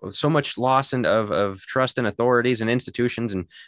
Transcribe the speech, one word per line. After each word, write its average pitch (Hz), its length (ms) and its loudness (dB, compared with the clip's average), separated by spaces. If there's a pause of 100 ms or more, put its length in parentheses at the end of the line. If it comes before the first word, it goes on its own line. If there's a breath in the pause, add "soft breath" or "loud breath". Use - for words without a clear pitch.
(100)
so 147 200 0
much 147 260 0
loss 131 360 0
in, 127 120 0
of, 104 280 2
of 95 300 -2
trust - 360 -2
in 123 80 0
authorities 120 540 2
and 110 100 0
institutions, 120 600 -2
and 92 140 -4 (220 loud breath)